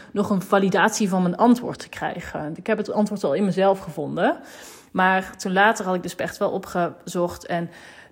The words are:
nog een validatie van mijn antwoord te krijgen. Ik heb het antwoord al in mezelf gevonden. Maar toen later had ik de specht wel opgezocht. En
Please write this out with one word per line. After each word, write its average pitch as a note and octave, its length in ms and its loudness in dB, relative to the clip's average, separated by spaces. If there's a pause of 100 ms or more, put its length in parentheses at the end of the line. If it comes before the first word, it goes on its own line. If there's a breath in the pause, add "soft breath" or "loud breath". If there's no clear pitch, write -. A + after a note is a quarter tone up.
(120 loud breath)
nog G3+ 180 0
een F#3+ 120 0
validatie G3 680 2
van F#3 140 2
mijn F3+ 140 0
antwoord A#3 420 4
te - 100 -14
krijgen. D#3 680 -8
Ik - 100 -12
heb G#3+ 120 0
het G#3 140 -6
antwoord G#3 320 0
al C#3+ 100 2
in F#3+ 100 2
mezelf F#3+ 340 2
gevonden. E3 600 -2 (540 loud breath)
Maar F#3+ 440 2
toen F#3+ 160 -4
later G#3 320 4
had F#3 100 0
ik F3+ 80 -2
de F#3 60 -8
specht - 280 -6
wel G3+ 140 0
opgezocht. F3 960 -4
En E3+ 240 -4 (420 loud breath)